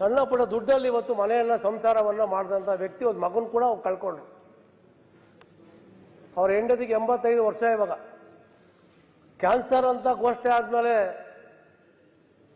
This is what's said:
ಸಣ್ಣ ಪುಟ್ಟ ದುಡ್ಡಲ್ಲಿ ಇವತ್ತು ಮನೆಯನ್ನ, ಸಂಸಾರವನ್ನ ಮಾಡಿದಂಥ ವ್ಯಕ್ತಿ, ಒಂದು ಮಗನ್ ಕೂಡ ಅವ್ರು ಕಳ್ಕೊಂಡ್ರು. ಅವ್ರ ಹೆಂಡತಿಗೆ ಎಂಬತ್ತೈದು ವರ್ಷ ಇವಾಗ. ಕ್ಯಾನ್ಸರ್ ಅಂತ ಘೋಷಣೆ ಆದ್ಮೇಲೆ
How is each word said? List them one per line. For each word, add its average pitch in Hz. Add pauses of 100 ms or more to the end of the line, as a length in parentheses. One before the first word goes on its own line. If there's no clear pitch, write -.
ಸಣ್ಣ 220 (120)
ಪುಟ್ಟ 247 (100)
ದುಡ್ಡಲ್ಲಿ 254
ಇವತ್ತು 233 (100)
ಮನೆಯನ್ನ, 233 (100)
ಸಂಸಾರವನ್ನ 214 (100)
ಮಾಡಿದಂಥ 190 (120)
ವ್ಯಕ್ತಿ, 190
ಒಂದು 180
ಮಗನ್ 208
ಕೂಡ 233
ಅವ್ರು 214
ಕಳ್ಕೊಂಡ್ರು. 185 (2000)
ಅವ್ರ 185 (100)
ಹೆಂಡತಿಗೆ 233
ಎಂಬತ್ತೈದು 233
ವರ್ಷ 220 (140)
ಇವಾಗ. 190 (1500)
ಕ್ಯಾನ್ಸರ್ 254
ಅಂತ 247 (180)
ಘೋಷಣೆ 240
ಆದ್ಮೇಲೆ 233 (1600)